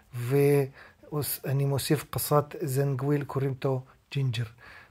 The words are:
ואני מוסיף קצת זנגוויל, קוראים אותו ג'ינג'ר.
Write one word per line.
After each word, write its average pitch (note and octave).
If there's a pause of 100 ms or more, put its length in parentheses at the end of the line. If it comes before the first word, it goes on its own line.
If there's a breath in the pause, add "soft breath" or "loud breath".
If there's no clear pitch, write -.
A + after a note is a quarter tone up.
(140)
ואני C#3
מוסיף C#3
קצת D3
זנגוויל, C#3
קוראים C3+
אותו C3 (280 soft breath)
ג'ינג'ר. A#2+ (460 loud breath)